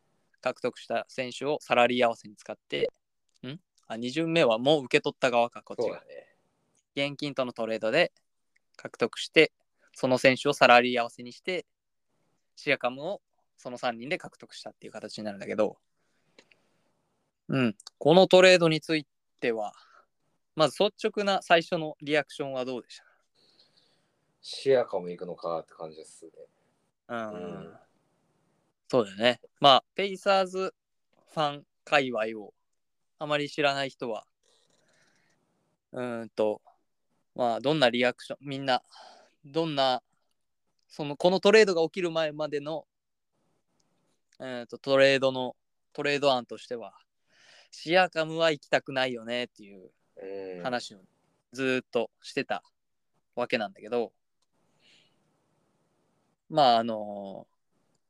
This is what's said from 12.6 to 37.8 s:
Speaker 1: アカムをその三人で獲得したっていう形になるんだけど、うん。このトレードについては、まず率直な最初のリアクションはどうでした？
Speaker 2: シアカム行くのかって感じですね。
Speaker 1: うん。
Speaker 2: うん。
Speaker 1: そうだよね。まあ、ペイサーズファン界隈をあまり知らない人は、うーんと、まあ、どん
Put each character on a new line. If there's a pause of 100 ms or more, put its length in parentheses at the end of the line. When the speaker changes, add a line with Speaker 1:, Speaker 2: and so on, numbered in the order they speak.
Speaker 1:
ア
カ
ム
を (340)
そ
の
三
人
で
獲
得
し
た
っ
て
い
う
形
に
な
る
ん
だ
け
ど、 (1700)
う
ん。 (220)
こ
の
ト
レ
ー
ド
に
つ
い (320)
て
は、 (800)
ま
ず
率
直
な
最
初
の
リ
ア
ク
シ
ョ
ン
は
ど
う
で
し
た？ (1400)
Speaker 2:
シ
ア
カ
ム
行
く
の
か
っ
て
感
じ
で
す
ね。 (800)
Speaker 1:
う
ん。
Speaker 2:
う
ん。 (1120)
Speaker 1:
そ
う
だ
よ
ね。 (200)
ま
あ、 (100)
ペ
イ
サ
ー
ズ (580)
フ
ァ
ン (180)
界
隈
を (680)
あ
ま
り
知
ら
な
い
人
は、 (1700)
う
ー
ん
と、 (760)
ま
あ、
ど
ん